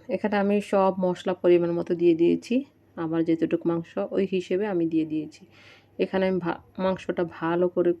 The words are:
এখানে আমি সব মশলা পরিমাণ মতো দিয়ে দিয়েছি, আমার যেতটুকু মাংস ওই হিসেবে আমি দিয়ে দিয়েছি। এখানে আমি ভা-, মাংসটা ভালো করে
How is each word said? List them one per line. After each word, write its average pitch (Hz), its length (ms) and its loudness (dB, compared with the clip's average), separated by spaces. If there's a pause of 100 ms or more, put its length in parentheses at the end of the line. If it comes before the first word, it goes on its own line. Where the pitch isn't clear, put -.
এখানে 208 280 -2
আমি 202 240 2
সব 196 380 2
মশলা 185 360 -2
পরিমাণ 175 360 4
মতো 170 240 -4
দিয়ে 170 200 4
দিয়েছি, 170 400 2 (420)
আমার 165 280 -2
যেতটুকু 165 440 0
মাংস 170 300 -4 (120)
ওই 196 220 0
হিসেবে 185 340 -2
আমি 175 200 0
দিয়ে 160 200 0
দিয়েছি। 156 360 -8 (560)
এখানে 190 280 0
আমি 190 120 0
ভা-, 170 240 -4 (160)
মাংসটা 185 520 -2
ভালো 170 380 0
করে 175 320 2